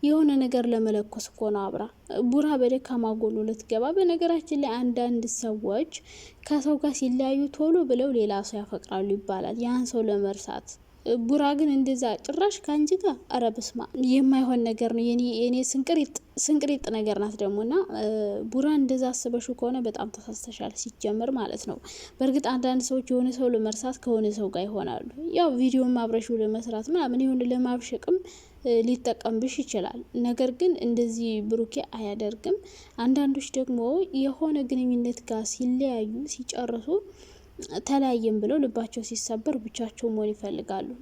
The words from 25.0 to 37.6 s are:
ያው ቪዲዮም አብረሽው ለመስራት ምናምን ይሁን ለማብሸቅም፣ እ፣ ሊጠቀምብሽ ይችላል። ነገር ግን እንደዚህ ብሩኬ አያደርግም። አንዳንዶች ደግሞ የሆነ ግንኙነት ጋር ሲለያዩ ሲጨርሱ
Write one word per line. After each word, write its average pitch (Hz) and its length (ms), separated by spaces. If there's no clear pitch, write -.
ያው 339 240
ቪዲዮም 254 420
አብረሽው 226 420
ለመስራት 220 480
ምናምን 269 340
ይሁን 262 240
ለማብሸቅም፣ 247 720
እ፣ 233 220
ሊጠቀምብሽ 233 720
ይችላል። 240 440
ነገር 240 340
ግን 349 280
እንደዚህ 233 480
ብሩኬ 220 320
አያደርግም። 220 640
አንዳንዶች 269 560
ደግሞ 254 260
የሆነ 277 500
ግንኙነት 247 580
ጋር 220 240
ሲለያዩ 247 640
ሲጨርሱ 240 600